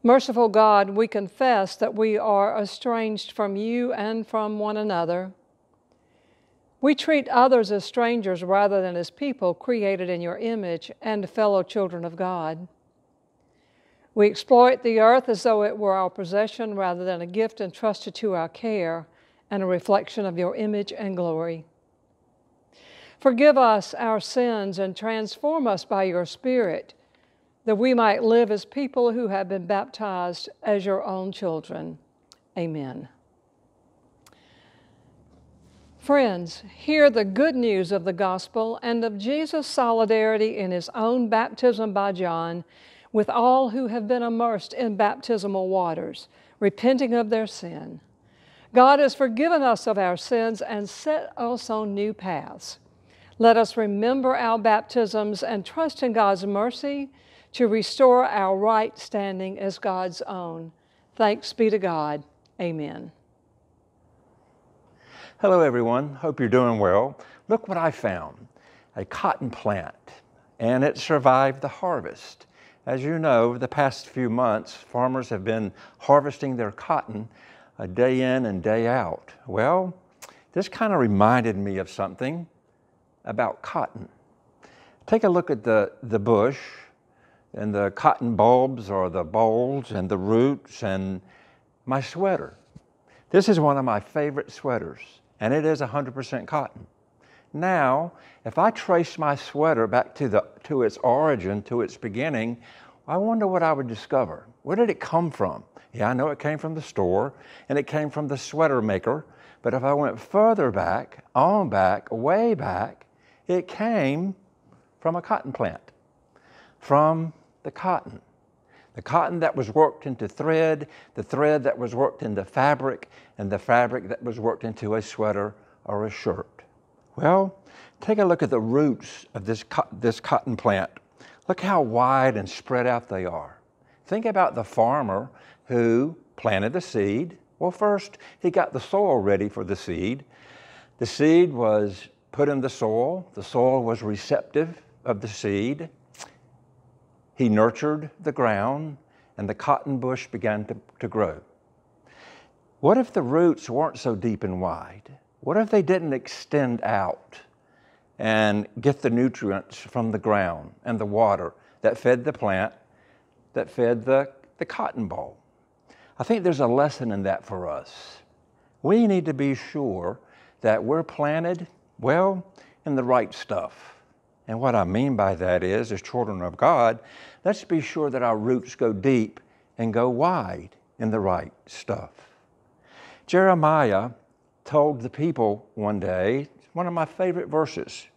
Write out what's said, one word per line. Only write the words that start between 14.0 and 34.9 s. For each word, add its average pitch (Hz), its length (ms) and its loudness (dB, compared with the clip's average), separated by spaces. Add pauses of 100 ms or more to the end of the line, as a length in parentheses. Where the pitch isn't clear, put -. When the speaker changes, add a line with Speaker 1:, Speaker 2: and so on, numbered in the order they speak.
Speaker 1:
We 208 140 6
exploit 247 560 6
the 226 160 2
earth 247 300 6
as 214 120 0
though 220 220 4
it 208 140 -2
were 202 160 0
our 190 160 0
possession 208 680 -4
rather 180 300 -2
than 175 160 -4
a 175 40 -8
gift 214 360 -4
entrusted 202 540 -6
to 202 180 -2
our 165 160 -2
care 170 580 -4 (420)
and 196 140 -2
a 185 40 -2
reflection 196 580 0
of 175 120 -4
your 180 160 -2
image 208 380 -4
and 190 240 -8
glory. 165 480 -4 (1600)
Forgive 269 360 6
us 220 360 4
our 220 260 -2
sins 214 600 -2
and 190 180 -4
transform 226 680 -4
us 196 200 0
by 196 180 0
your 180 220 -2
Spirit, 226 680 -2 (720)
that 220 120 2
we 254 160 4
might 220 280 4
live 226 300 4
as 208 140 -4
people 254 480 -2
who 233 160 -4
have 190 180 -4
been 185 180 -6
baptized 190 840 -6 (140)
as 202 220 0
your 196 160 0
own 190 300 -6
children. 160 680 -8 (600)
Amen. 156 500 -6 (3000)